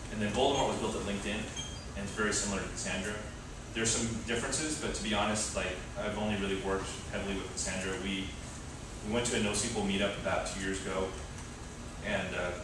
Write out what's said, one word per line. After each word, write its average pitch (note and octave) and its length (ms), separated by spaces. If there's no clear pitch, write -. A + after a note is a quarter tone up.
and G#2+ 100
then G#2 100
Voldemort C3+ 380
was - 80
built G#2+ 180
at - 80
LinkedIn, G2+ 400
and G2+ 100
it's - 80
very G#2 180
similar G2 280
to F2+ 80
Cassandra. G2 440
There's A2+ 160
some A#2 160
differences, A#2+ 580
but G#2+ 140
to - 80
be G#2+ 100
honest, G#2 420
like, F#2 220
I've G#2 180
only G#2+ 240
really F#2+ 200
worked F#2+ 280
heavily G2+ 240
with - 180
Cassandra. F#2+ 480
We, F#2+ 240
we G#2+ 80
went A#2+ 140
to A#2 100
a - 40
nosql G#2 440
meetup G2 360
about F#2 260
two - 140
years F#2+ 200
ago, F#2+ 260
and, F#2+ 320
uh, F2+ 160